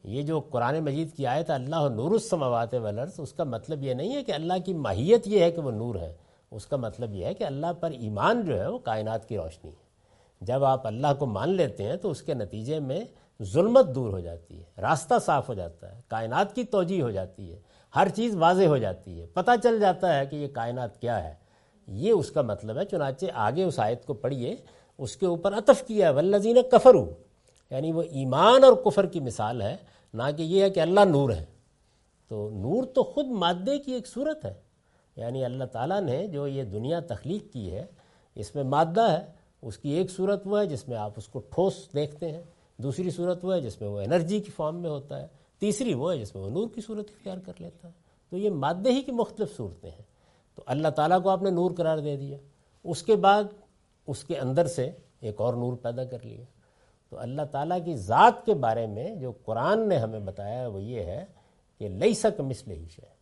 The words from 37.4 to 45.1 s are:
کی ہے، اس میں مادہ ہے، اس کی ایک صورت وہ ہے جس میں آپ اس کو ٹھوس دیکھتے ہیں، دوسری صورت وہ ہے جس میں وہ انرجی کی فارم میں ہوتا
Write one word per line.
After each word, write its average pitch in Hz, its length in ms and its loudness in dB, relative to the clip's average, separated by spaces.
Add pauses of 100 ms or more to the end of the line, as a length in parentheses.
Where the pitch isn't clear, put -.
کی 95 200 -8
ہے، 90 140 -10 (480)
اس - 200 -12
میں 143 80 -4
مادہ 165 480 2
ہے، - 220 -2 (300)
اس 120 160 -12
کی 143 100 -8
ایک 185 220 -2
صورت 196 340 -2
وہ 202 160 0
ہے 202 60 2
جس 143 220 -8
میں 120 80 -6
آپ 107 200 -6
اس 113 120 -16
کو 135 100 -12
ٹھوس 175 360 0 (200)
دیکھتے 147 380 -4
ہیں، 170 100 -12 (360)
دوسری 151 320 -4
صورت 180 340 -4
وہ 190 100 -2
ہے 175 60 0
جس 117 200 -8
میں 104 80 -6
وہ 101 120 -6
انرجی 170 400 0
کی 202 100 -12
فارم 160 260 -6
میں 170 140 -6
ہوتا 139 320 -8